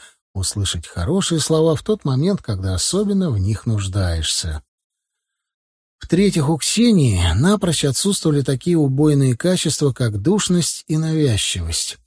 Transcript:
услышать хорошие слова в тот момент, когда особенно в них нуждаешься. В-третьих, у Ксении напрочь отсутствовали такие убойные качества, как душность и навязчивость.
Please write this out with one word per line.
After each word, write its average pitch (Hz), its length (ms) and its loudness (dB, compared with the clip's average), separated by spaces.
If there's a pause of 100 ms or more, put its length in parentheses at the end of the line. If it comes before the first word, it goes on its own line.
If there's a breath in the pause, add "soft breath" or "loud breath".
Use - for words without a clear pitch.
(340 loud breath)
услышать 92 520 -4
хорошие 160 540 -2
слова 160 340 2
в - 80 -4
тот 214 220 -2
момент, 151 360 0
когда 95 340 -4
особенно 190 560 0
в 107 80 0
них 98 280 -2
нуждаешься. 90 960 -2 (1400)
В-третьих, 170 520 2
у 165 80 0
Ксении 165 640 2 (140)
напрочь 175 500 2
отсутствовали 147 580 0
такие 143 340 0
убойные 139 600 2
качества, 156 560 0
как 107 280 -2
душность 175 680 0
и 156 120 -2
навязчивость. 120 1080 -2